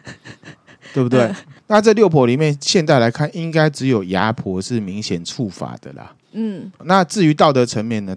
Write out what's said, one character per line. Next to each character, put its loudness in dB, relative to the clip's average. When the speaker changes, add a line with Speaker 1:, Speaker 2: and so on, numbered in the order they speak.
Speaker 1:
<laughs> -20
对 0
不 0
对？ 2
Speaker 2:
嗯。 -2
Speaker 1:
那 4
这 4
六 4
婆 4
里 2
面， 0
现 0
代 4
来 4
看， -4
应 -6
该 2
只 -6
有 2
牙 0
婆 -6
是 -4
明 -8
显 -6
触 -8
法 -10
的 -20
啦。 -20
Speaker 2:
嗯。 -8
Speaker 1:
那 4
至 0
于 6
道 4
德 4
层 -6
面 -4
呢， -8